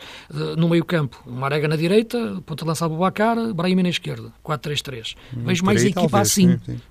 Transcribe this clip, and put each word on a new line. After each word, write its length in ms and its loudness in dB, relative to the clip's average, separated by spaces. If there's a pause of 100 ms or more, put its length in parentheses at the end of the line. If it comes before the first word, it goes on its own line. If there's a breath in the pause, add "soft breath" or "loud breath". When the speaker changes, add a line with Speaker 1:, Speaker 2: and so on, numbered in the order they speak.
(300 loud breath)
Speaker 1:
Eh, 260 -6
no 140 2
meio 160 4
campo, 400 -2
o 60 -16
Marega 360 -2
na 80 0
direita, 680 0
ponta 180 -10
de 40 -6
lança 180 -2
Aboubakar, 680 0
Brahim 220 2
na 140 2
esquerda. 520 -6
Quatro 220 -6
três 180 -6
três. 340 -10 (200 loud breath)
Speaker 2:
Hum, 100 -8
Speaker 1:
Vejo 160 0
Speaker 2:
por 40 2
Speaker 1:
mais 160 4
a 40 4
Speaker 2:
aí 60 4
Speaker 1:
equipa 180 2
Speaker 2:
talvez, 180 4
Speaker 1:
assim. 320 4
Speaker 2:
sim, 60 -
sim. 260 -10